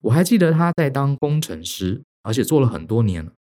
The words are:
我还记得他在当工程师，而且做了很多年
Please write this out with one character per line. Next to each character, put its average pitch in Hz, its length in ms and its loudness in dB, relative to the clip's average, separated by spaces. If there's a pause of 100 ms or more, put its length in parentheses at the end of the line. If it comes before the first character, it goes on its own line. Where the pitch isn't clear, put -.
我 113 100 0
还 160 120 4
记 226 160 2
得 170 120 4
他 170 240 2
在 151 140 0
当 139 280 0
工 151 220 0
程 82 240 -10
师， 95 380 -6 (220)
而 113 100 -4
且 117 100 0
做 156 160 2
了 127 80 4
很 80 180 -4
多 113 180 0
年 85 260 -2 (120)